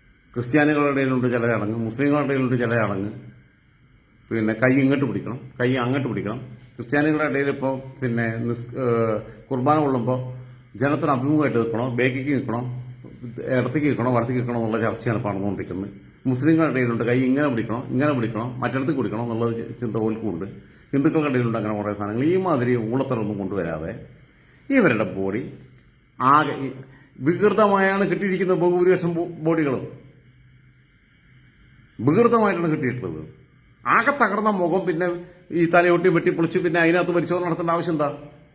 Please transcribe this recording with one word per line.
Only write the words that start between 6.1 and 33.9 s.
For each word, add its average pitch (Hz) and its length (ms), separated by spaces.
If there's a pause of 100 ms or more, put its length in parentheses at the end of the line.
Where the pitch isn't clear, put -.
ക്രിസ്ത്യാനികളുടെ 151 480
ഇടയിൽ 139 240
ഇപ്പോൾ 131 520
പിന്നെ 117 360
നിസ്-, 117 400
ഏഹ്, 113 460 (280)
കുർബാന 135 280
കൊള്ളുമ്പോൾ 127 640 (360)
ജനത്തിന് 143 320
അഭിമുഖമായിട്ട് 139 480
നിൽക്കണോ, 117 360
ബേക്കിലേക്ക് 127 360
നിൽക്കണോ, 117 300 (1000)
ഇടത്തേക്ക് 127 280
നിൽക്കണോ, 123 280
വലത്തേക്ക് 123 260
നിൽക്കണോ 120 200
എന്നുള്ള 113 200
ചർച്ചയാണ് 107 380
ഇപ്പോൾ 104 100
നടന്നുകൊണ്ടിരിക്കുന്നത്. 98 640 (360)
മുസ്ലിങ്ങളുടെ 143 460
ഇടയിലുണ്ട് 120 320
കൈ 123 160
ഇങ്ങനെ 135 280
പിടിക്കണോ, 113 360
ഇങ്ങനെ 135 280
പിടിക്കണോ, 117 440
മറ്റിടത്തേക്ക് 131 400
പിടിക്കണോ 110 260
എന്നുള്ള 117 300 (280)
ചിന്ത 113 160
ഓൽക്കുണ്ട്. 107 480 (480)
ഹിന്ദുക്കളുടെ 147 360
ഇടയിലുണ്ട് 120 300
അങ്ങനെ 104 240
കുറേ 101 120
സാധനങ്ങൾ. 104 300
ഈ 175 120
മാതിരി 123 560
ഊളത്തരൊന്നും 117 460
കൊണ്ടുവരാതെ 90 680 (640)
ഇവരുടെ 120 440
ബോഡി 98 380 (680)
ആകെ 143 320
ഈ 135 200 (480)
വികൃതമായാണ് 196 880
കിട്ടിയിരിക്കുന്നത്. 185 480
ബഹുഭൂരിപക്ഷം 175 560
ബോ-, 165 140
ബോഡികളും 156 600 (2000)
വികൃതമായിട്ടാണ് 185 720
കിട്ടിയിട്ടുള്ളത്. 120 520 (600)
ആകെ 214 240